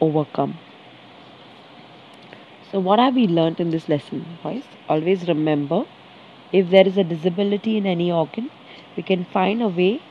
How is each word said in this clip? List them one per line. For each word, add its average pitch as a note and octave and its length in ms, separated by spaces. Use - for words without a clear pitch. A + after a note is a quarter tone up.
overcome. D3 580
So G3 80
what F#3+ 180
have B3+ 160
we B3 120
learnt E3 340
in E3+ 100
this D#3+ 180
lesson, E3 540
boys? F#3+ 220
Always E3+ 400
remember, D#3 560
if F#3 160
there F#3+ 180
is G3 120
a G3 60
disability G3 720
in G3+ 100
any F3 260
organ, E3+ 380
we F#3+ 60
can F3+ 220
find G3+ 380
a A3 60
way F#3 420